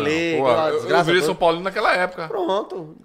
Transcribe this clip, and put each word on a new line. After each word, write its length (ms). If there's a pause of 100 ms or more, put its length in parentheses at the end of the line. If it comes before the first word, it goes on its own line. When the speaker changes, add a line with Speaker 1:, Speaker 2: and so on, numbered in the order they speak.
Speaker 1:
Tele, 320
Speaker 2:
pô, 60
Speaker 1:
ganhou 40 (120)
a 80
Speaker 2:
eu, 60
eu 60
Speaker 1:
desgraça 260
Speaker 2:
virei 160
Speaker 1:
toda. 40
Speaker 2:
São 100
Paulino 280
naquela 320
época. 320
Speaker 1:
Pronto. 760